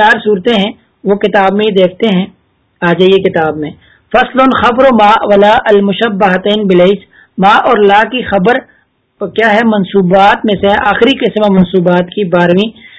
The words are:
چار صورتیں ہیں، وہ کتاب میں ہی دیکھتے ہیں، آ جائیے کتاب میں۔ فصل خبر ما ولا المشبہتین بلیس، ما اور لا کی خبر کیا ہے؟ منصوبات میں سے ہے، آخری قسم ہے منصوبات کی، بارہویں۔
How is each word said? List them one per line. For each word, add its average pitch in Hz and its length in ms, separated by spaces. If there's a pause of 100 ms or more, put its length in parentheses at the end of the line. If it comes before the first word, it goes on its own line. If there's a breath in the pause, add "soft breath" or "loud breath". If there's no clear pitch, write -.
چار 220 180
صورتیں 214 360
ہیں، 202 180 (320 soft breath)
وہ 202 100
کتاب 202 380
میں 208 120
ہی 214 100
دیکھتے 185 320 (120)
ہیں، 190 80 (540)
آ 175 120
جائیے 185 300
کتاب 160 340
میں۔ 151 140 (420 soft breath)
فصل 247 260
خبر 247 540
ما 214 280
ولا 202 440
المشبہتین 202 1040
بلیس، 185 320 (400 soft breath)
ما 196 180
اور 240 200
لا 208 260
کی 233 200
خبر 196 320 (640 soft breath)
کیا 214 320
ہے؟ 214 120
منصوبات 196 800
میں 202 160
سے 196 60
ہے، 202 100 (100)
آخری 233 320
قسم 214 260
ہے 196 140
منصوبات 180 420
کی، 180 240
بارہویں۔ 175 460 (280 loud breath)